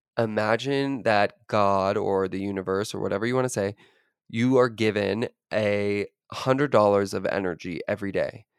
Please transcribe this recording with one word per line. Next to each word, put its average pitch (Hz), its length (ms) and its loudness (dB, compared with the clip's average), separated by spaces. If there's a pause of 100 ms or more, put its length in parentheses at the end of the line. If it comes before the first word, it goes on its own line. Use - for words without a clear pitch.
(180)
imagine 117 880 -2
that 101 440 2
God 98 500 2
or 98 300 0
the 95 140 -6
universe 98 520 -4
or 98 60 -10
whatever 98 260 -4
you 123 100 -2
wanna 127 140 0
say, 104 260 -4 (540)
you 123 280 2
are 123 120 6
given 104 600 0 (240)
a 101 540 0 (260)
hundred 135 380 0
dollars 101 420 4
of 98 140 -6
energy 90 600 -4
every 101 240 -4
day. 92 340 -4 (140)